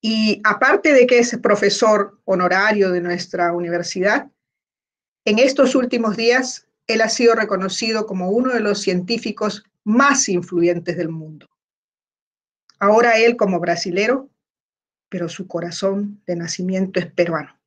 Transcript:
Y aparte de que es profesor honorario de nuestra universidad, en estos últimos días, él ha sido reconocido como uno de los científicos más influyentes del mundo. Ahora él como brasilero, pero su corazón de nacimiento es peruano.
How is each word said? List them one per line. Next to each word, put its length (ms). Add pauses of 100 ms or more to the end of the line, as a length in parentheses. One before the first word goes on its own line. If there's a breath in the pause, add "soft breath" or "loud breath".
Y 440
aparte 500
de 120
que 120
es 200
profesor 840
honorario 680
de 120
nuestra 500
universidad, 760 (960)
en 120
estos 360
últimos 440
días, 480 (200)
él 140
ha 80
sido 260
reconocido 720
como 260
uno 220
de 80
los 200
científicos 840 (180)
más 460
influyentes 720
del 100
mundo. 400 (1300)
Ahora 380
él 220
como 200
brasilero, 680 (800)
pero 220
su 160
corazón 800
de 100
nacimiento 640
es 60
peruano. 600